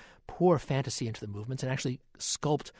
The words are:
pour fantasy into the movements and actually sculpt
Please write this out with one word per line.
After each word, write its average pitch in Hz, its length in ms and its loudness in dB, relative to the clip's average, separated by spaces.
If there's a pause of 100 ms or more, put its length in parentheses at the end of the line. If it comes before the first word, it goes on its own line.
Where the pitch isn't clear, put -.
(280)
pour 175 300 6
fantasy 131 500 -2
into 107 140 -6
the 104 100 -6
movements 110 300 -6
and 127 100 -2
actually 131 280 -2 (180)
sculpt - 640 0